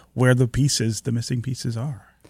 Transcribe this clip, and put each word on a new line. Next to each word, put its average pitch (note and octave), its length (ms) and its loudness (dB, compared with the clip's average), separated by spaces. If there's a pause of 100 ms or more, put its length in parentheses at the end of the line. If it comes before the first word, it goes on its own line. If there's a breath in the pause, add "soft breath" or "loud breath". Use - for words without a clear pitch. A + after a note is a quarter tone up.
(140)
where B2+ 220 4
the B2 120 4
pieces, A#2 540 0
the A#2+ 120 -4
missing A#2 280 -4
pieces A#2+ 360 -6
are. A#2+ 280 -8 (240 soft breath)